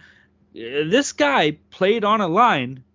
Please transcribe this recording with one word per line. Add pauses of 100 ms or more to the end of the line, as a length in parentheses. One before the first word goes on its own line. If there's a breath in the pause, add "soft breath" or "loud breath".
(540 soft breath)
this
guy (100)
played
on
a
line (120)